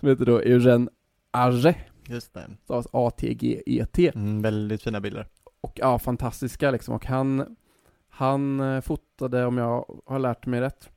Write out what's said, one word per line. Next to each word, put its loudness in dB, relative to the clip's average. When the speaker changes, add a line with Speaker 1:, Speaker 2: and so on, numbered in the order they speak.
Speaker 1:
som 2
heter 4
då 6
Eugène 6
Atget. 4
Speaker 2:
Just -12
det. -14
Speaker 1:
Stavas -4
A 2
T -4
G -2
E 0
T. 4
Speaker 2:
Mm, -2
väldigt -2
fina -4
bilder. -8
Speaker 1:
Och -10
ja, 2
fantastiska -4
liksom. -4
Och -8
han, -2
han, -2
eh, -2
fotade, -4
om 0
jag -4
har -4
lärt -4
mig -2
rätt -6